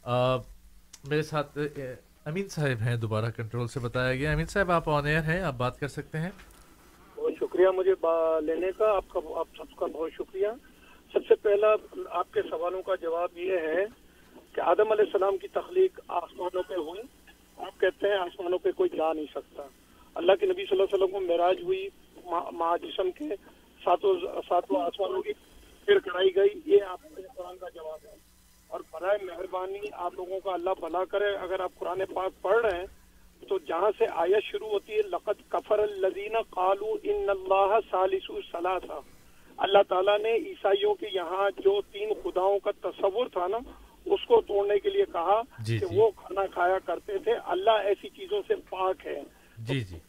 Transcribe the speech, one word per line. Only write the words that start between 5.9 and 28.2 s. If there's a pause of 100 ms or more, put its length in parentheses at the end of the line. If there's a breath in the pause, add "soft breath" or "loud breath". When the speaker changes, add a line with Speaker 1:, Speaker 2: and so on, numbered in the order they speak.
Speaker 1:
ہیں۔ (840)
Speaker 2:
بہت
شکریہ
مجھے
با-،
لینے (120)
کا،
آپ
کا،
آپ (100)
سب
کا
بہت
شکریہ۔ (640 loud breath)
سب
سے
پہلا (440)
آپ
کے (100)
سوالوں
کا (100)
جواب
یہ
ہے (520 loud breath)
آدم
علیہ
السلام
کی
تخلیق
آسمانوں
پہ
ہوئی۔ (540)
آپ
کہتے
ہیں
آسمانوں
پہ
کوئی
جا
نہیں
سکتا۔ (520 soft breath)
اللہ
کے
نبی
صلی
اللہ
علیہ
وسلم
کو
معراج
ہوئی، (360)
ماں،
ماں
جسم
کے (600 loud breath)
ساتوں، (280)
ساتوں
آسمانوں
کی (540)
پھر
کرائی
گئی۔
یہ (100)
آپ
کے (140)
قرآن
کا
جواب
ہے۔ (500)